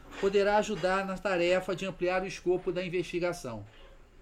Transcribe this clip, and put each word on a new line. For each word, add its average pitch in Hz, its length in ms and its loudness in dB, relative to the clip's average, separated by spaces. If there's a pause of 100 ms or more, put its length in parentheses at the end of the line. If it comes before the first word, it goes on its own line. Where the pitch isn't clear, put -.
(180)
poderá 202 380 4
ajudar 196 480 2
na 190 140 -6
tarefa 185 580 2
de 190 80 -8
ampliar 180 380 -2
o 196 40 -4
escopo 180 460 -2
da 180 100 -4
investigação. 170 840 -4 (540)